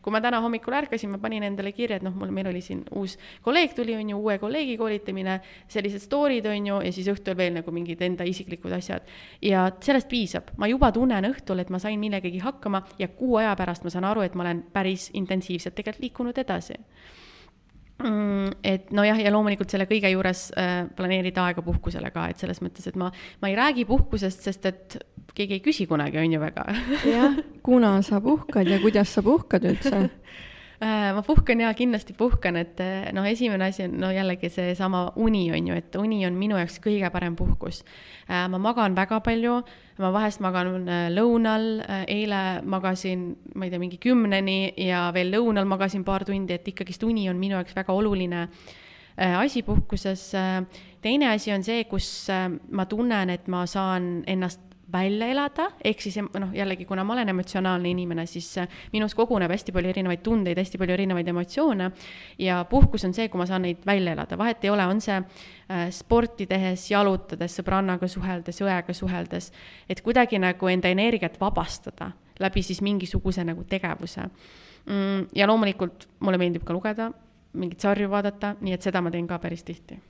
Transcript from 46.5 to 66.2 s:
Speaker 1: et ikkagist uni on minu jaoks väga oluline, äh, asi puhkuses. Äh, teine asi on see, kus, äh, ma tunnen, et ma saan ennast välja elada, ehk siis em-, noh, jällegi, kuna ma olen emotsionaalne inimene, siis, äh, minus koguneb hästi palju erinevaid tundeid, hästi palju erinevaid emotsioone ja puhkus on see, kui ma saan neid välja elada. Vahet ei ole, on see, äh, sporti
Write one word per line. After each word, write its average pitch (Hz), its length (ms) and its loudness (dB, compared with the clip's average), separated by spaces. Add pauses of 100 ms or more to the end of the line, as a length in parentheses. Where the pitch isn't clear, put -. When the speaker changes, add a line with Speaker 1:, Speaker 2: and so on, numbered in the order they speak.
Speaker 1:
et 175 100 -8
ikkagist 185 400 -8
uni 214 240 0
on 180 80 -2
minu 196 160 0
jaoks 180 240 -6
väga 190 160 0
oluline, 180 540 0 (640)
äh, 180 260 2
asi 254 240 0
puhkuses. 190 720 0
Äh, 185 300 0 (340)
teine 254 320 4
asi 214 240 0
on 190 80 0
see, 226 220 -2
kus, - 260 -2 (160)
äh, 185 220 0 (220)
ma 185 200 0
tunnen, 214 380 2
et 180 180 -4
ma 180 180 0
saan 180 640 -2
ennast 185 440 -4 (220)
välja 196 400 0
elada, 285 320 0 (180)
ehk - 180 0
siis 196 200 -6
em-, 202 80 -6 (100)
noh, 190 140 -4
jällegi, 190 320 -4
kuna 190 180 -4
ma 214 140 -2
olen 226 160 0
emotsionaalne 180 560 0
inimene, 175 400 -2
siis, 170 220 -12 (100)
äh, 180 80 -4 (240)
minus 214 240 0
koguneb 220 340 2
hästi 196 220 -4
palju 180 160 0
erinevaid 185 340 -2
tundeid, 196 380 2
hästi 190 160 -4
palju 185 160 0
erinevaid 180 400 0
emotsioone 185 580 0 (480)
ja 180 300 2
puhkus 277 400 8
on 180 80 -2
see, 226 120 -2
kui - 120 -4
ma 180 80 0
saan 185 180 0
neid 175 180 -4
välja 190 280 2
elada. 156 240 -6
Vahet 226 260 0
ei 196 60 2
ole, 202 180 4
on 202 140 0
see, 202 160 -2
äh, 185 720 -6
sporti 233 560 0